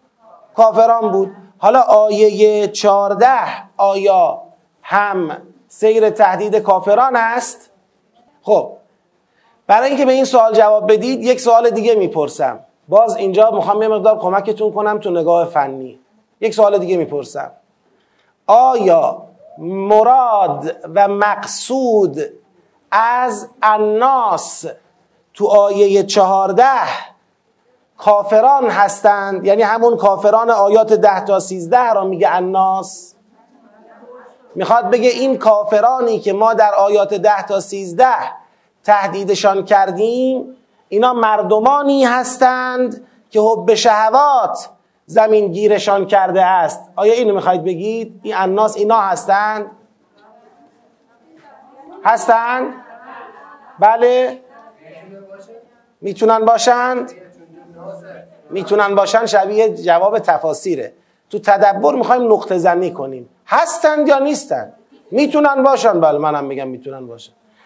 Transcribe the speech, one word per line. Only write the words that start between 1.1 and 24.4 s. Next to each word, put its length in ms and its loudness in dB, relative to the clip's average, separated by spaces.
بود. 180 -2
حالا 220 4
آیه 880 4
چهارده 600 0
آیا 680 0
هم 540 -4
سیر 420 0
تهدید 460 0
کافران 600 0
است؟ 540 -6
خب، 300 0
برای 220 2
اینکه 180 0
به 60 4
این 120 2
سوال 300 2
جواب 380 4
بدید 320 -2
یک 160 0
سوال 300 2
دیگه 240 0
میپرسم. 680 -4
باز 280 2
اینجا 340 2
می‌خوام 320 -2
یه 60 -2
مقدار 300 0
کمکتون 540 -4
کنم 260 -4
تو 120 -8
نگاه 360 0
فنی. 520 -6
یک 140 -4
سوال 240 2
دیگه 180 -4
میپرسم. 560 -8
آیا 760 2
مراد 1200 0
و 140 2
مقصود 1120 -2
از 580 -2
الناس 1000 -2